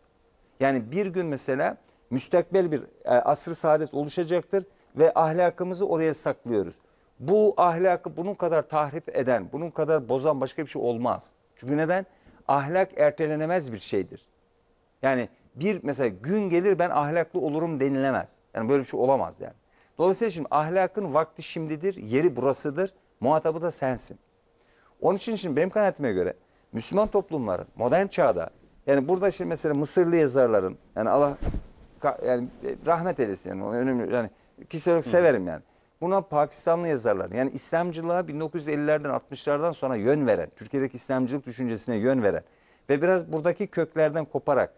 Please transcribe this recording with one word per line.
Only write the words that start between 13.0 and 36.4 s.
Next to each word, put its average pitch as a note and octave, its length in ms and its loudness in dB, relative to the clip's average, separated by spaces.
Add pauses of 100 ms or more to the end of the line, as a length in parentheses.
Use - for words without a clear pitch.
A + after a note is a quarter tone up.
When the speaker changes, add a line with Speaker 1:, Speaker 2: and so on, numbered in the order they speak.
Speaker 1:
bir G2 60 -8
şeydir. G2 460 -4 (760)
Yani B2+ 280 0 (260)
bir F3+ 280 -2
mesela C#3 240 0
gün D#3+ 420 -2
gelir F3 300 2
ben F3 100 0
ahlaklı D#3+ 500 0
olurum D#3 400 -2
denilemez. C3+ 520 0 (220)
Yani A2+ 160 -2
böyle C#3 140 2
bir - 40 -12
şey C3+ 120 -4
olamaz A#2+ 420 0
yani. F2 120 -14 (440)
Dolayısıyla F#3 340 2
şimdi E3 200 -6
ahlakın F3+ 640 0
vakti D#3+ 300 -2
şimdidir, D#3+ 520 -6
yeri B2+ 400 0
burasıdır, C#3 580 -2 (260)
muhatabı D#3 420 2
da E3 100 -2
sensin. - 480 -6 (840)
Onun F#3 160 4
için A3+ 180 -6
şimdi E3+ 200 -4
benim E3+ 140 2
kanaatime F3+ 420 0
göre F#2 220 0 (400)
Müslüman F3+ 340 0
toplumların B2+ 680 -2
modern D#3 320 2
çağda, A2 420 0 (380)
yani C#3 200 4
burada F#3 240 2
şimdi F3 180 -6
mesela D#3 260 -2
Mısırlı E3+ 400 2
yazarların, B2 600 4 (180)
yani A2 140 0
Allah C#3+ 280 2 (640)
ka-, C3 260 -2
yani, B2 200 0 (160)
e, C3 120 -6 (100)
rahmet E3+ 340 0
eylesin G2 300 -2
yani, F#2+ 140 -6
o G#2 100 -6
önemli, A#2+ 420 -2
yani A2+ 140 -2 (400)
kişisel E3+ 240 0
olarak D#3+ 120 2
Speaker 2:
Hı. B2 40 -8
Speaker 1:
severim C#3 380 4
yani. D#2 140 -8 (400)
Buna F#3+ 200 0
Pakistanlı E3 640 0